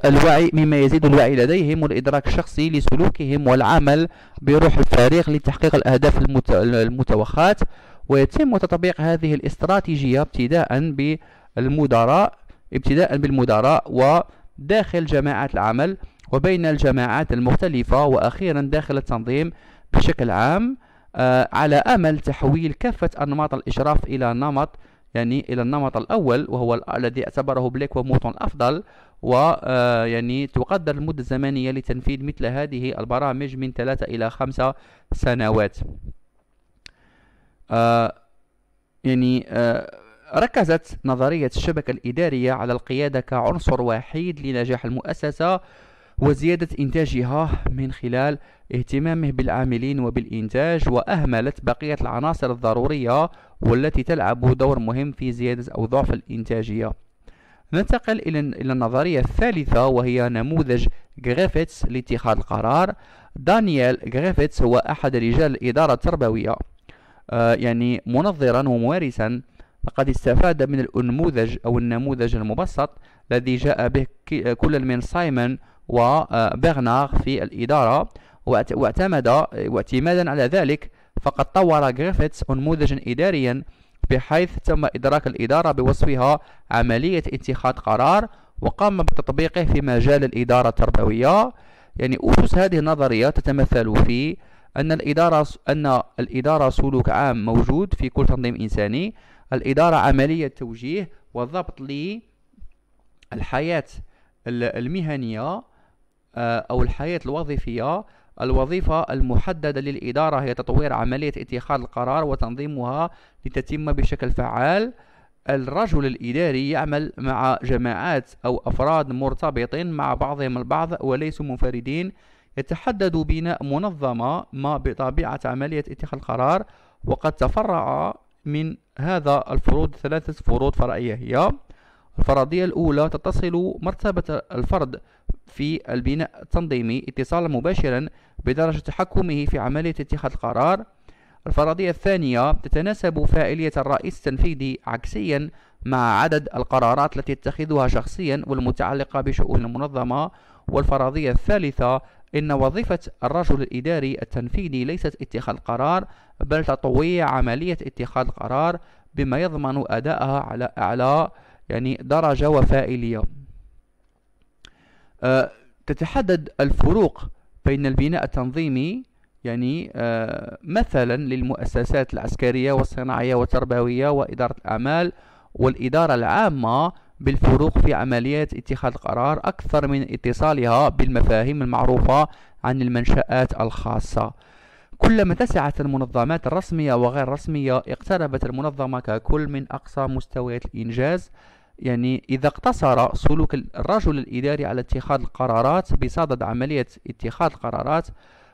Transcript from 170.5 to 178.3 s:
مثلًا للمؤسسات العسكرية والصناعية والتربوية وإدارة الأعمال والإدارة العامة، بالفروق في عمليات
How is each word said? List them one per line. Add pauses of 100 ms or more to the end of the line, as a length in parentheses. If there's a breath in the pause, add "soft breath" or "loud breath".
مثلًا
للمؤسسات
العسكرية
والصناعية
والتربوية
وإدارة
الأعمال (420 soft breath)
والإدارة
العامة، (280 soft breath)
بالفروق
في
عمليات